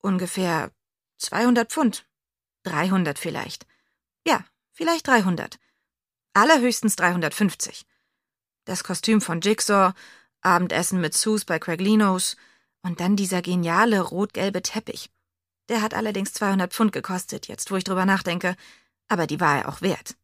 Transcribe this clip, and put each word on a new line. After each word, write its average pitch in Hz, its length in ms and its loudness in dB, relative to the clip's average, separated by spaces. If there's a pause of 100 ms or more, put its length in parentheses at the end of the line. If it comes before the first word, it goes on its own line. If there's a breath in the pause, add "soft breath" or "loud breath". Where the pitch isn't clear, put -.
Ungefähr 180 680 -2 (460)
zweihundert 233 540 2
Pfund. 269 340 0 (580)
Dreihundert 170 560 0
vielleicht. - 460 -8 (600)
Ja, 277 180 0 (280)
vielleicht 330 360 -2
dreihundert. 190 520 0 (760)
Allerhöchstens 240 640 4
dreihundertfünfzig. 175 920 -2 (800)
Das - 180 -8
Kostüm 208 380 2
von 170 200 -4
Jigsaw, 196 520 2 (480 loud breath)
Abendessen 180 580 2
mit 165 140 -2
Suze 214 320 0
bei 160 140 -2
Craiglinos 190 760 2 (460 soft breath)
und 175 180 -8
dann 185 160 2
dieser 185 260 -2
geniale 180 600 2
rot-gelbe 190 600 -4
Teppich. - 480 -10 (600)
Der 233 120 0
hat 220 120 -4
allerdings 202 400 -4
zweihundert 190 400 0
Pfund 220 180 2
gekostet, - 560 -8
jetzt - 240 -10
wo 196 40 -4
ich 185 80 -2
drüber 185 220 0
nachdenke. 185 500 0 (520 soft breath)
Aber 170 200 0
die 151 120 -6
war 151 180 2
er - 120 -4
auch - 120 -12
wert. - 420 -4